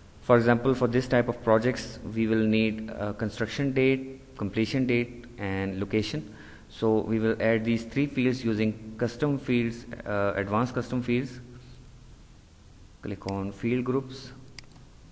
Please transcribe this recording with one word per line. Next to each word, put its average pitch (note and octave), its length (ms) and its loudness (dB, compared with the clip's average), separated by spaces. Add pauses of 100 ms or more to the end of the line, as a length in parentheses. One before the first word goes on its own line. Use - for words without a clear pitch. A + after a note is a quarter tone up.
(220)
For B2 140 6
example, A#2+ 380 4
for B2 140 2
this B2 180 2
type A#2+ 220 4
of - 160 -4
projects, A2+ 540 4 (160)
we A2 120 2
will A2 200 4
need A2 440 2
a G#2 220 -4
construction A2+ 600 -2
date, C3 640 0
completion A2 500 0
date, A#2+ 380 -2 (140)
and G2 400 -4
location. G2 560 -2 (340)
So A2 320 2
we A2 200 0
will A2 200 2
add A2 240 2
these A#2 200 0
three C#3 220 0
fields B2+ 380 0
using G#2+ 540 0
custom C#3 400 0
fields, A#2+ 480 -2 (180)
uh, G2+ 300 0
advanced G#2 400 0
custom B2 280 -2
fields. B2 380 -2 (1600)
Click G2+ 280 -6
on G2 220 -4
field B2 320 -2
groups. B2+ 480 -4 (800)